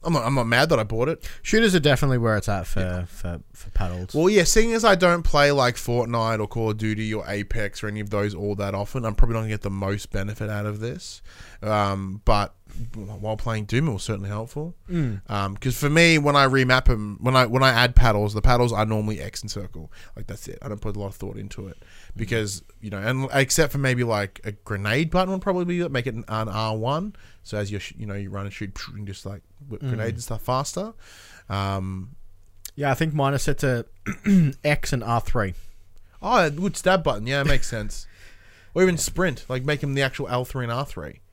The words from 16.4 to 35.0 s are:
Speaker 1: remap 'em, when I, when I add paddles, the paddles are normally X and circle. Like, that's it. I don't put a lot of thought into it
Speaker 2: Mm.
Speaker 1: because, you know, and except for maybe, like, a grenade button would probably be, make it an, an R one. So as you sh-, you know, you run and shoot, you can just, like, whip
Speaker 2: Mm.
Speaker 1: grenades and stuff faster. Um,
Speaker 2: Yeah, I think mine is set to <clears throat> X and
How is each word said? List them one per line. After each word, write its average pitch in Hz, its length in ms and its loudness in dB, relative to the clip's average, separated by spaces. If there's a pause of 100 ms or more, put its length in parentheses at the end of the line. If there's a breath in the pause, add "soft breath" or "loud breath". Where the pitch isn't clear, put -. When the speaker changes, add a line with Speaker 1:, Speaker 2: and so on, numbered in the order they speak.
Speaker 1:
remap 131 400 4
'em, 107 320 2
when 127 160 2
I, 127 120 8
when 127 160 2
I 131 80 6
add 120 240 4
paddles, 104 380 8
the 107 80 -2
paddles 123 300 6
are 107 140 2
normally 107 340 -2
X - 220 -10
and 104 100 -10
circle. 90 400 -12 (240 loud breath)
Like, - 120 -10
that's - 200 -12
it. - 140 -14
I - 80 -12
don't 104 100 -8
put 104 160 -4
a 104 40 -6
lot 98 80 -6
of 98 80 -10
thought 95 200 -10
into 101 320 -12
it - 120 -18
Speaker 2:
Mm. - 60 -20 (300 loud breath)
Speaker 1:
because, 107 480 -4 (160)
you 110 100 -10
know, 104 100 -8
and 127 340 -2
except 139 400 2
for 143 60 -2
maybe, 127 260 0
like, 104 400 -2
a 104 80 -8
grenade 107 580 -2
button 185 220 2
would 190 80 -4
probably 180 240 0
be, 175 240 -2
make 127 180 -2
it 123 60 -6
an, 110 160 -8
an 110 180 -2
R 110 300 -2
one. 151 380 -4 (280 soft breath)
So - 140 -8
as 101 140 -4
you 101 80 -6
sh-, - 180 -14
you 110 80 -10
know, 104 80 -8
you 98 160 -8
run 98 160 -8
and 95 80 -10
shoot, 98 240 -10 (120)
you - 40 -16
can 104 140 -12
just, 98 180 -12
like, 98 160 -12 (260)
whip 117 140 -12
Speaker 2:
Mm. 139 80 -6
Speaker 1:
grenades 117 240 -2
and 120 100 -8
stuff 113 200 -6
faster. 156 500 -4 (560 loud breath)
Um, 98 640 -4 (640)
Speaker 2:
Yeah, 139 160 0
I - 20 4
think 160 200 0
mine 139 200 2
is 139 80 0
set 147 180 2
to 123 260 0 (380)
<clears throat> 175 400 6
X 147 300 2
and 120 100 -2